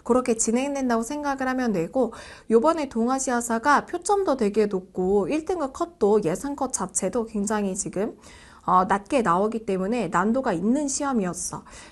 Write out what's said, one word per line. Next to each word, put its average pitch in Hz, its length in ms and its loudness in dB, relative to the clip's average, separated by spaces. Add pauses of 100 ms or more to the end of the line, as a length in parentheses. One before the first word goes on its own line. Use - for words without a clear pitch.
그렇게 247 340 2
진행된다고 247 680 0
생각을 277 460 -4
하면 254 200 -2
되고, 196 420 0 (380)
요번에 285 380 4
동아시아사가 240 960 0
표점도 370 500 0
되게 208 300 2
높고 190 640 0
일 311 160 -2
등급 320 280 -4
컷도 220 520 2
예상 277 320 -2
컷 262 160 -4
자체도 202 540 -4
굉장히 208 500 -2
지금, - 400 -4 (520)
어, 180 160 6
낮게 202 380 0
나오기 208 420 2
때문에 190 440 -2
난도가 226 440 2
있는 240 360 0
시험이었어. 240 720 -4 (300)